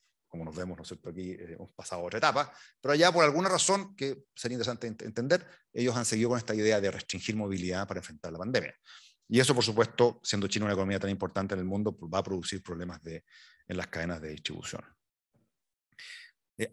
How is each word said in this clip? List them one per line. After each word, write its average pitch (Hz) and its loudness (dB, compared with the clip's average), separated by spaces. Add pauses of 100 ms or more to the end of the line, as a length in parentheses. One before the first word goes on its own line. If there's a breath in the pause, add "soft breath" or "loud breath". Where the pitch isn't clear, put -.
(280)
como 82 -12
nos 78 -10
vemos, 90 -8
¿no 82 -16
es - -14
cierto?, 87 -14
aquí, 90 -10
eh, 85 -14
hemos - -18
pasado - -10
a 87 -6
otra 87 -6
etapa, 143 2 (280 loud breath)
pero 135 0
allá 165 8
por 170 8
alguna 156 6
razón 190 2
que 139 -6 (100)
sería 123 -4
interesante 117 -2
ent-, - -10
entender, 135 2 (240 loud breath)
ellos 120 2
han 120 0
seguido 113 2
con 123 2
esta 107 -2
idea 107 4
de 98 2
restringir 95 -6
movilidad 95 -2
para - -6
enfrentar 80 -12
la 82 -10
pandemia. 101 -2 (540 loud breath)
Y 117 6
eso, 131 6
por 120 2
supuesto, 117 4
siendo 101 -2
China 104 0
una 104 2
economía 95 0
tan 98 -2
importante 98 -2
en 92 -2
el 90 -2
mundo, 101 -2 (120)
va 92 0
a 92 0
producir 92 -6
problemas 85 -8
de, 82 -12 (420 soft breath)
en 90 -8
las 90 -6
cadenas 85 -6
de 78 -12
distribución. - -10 (1700 loud breath)
Eh, 110 -4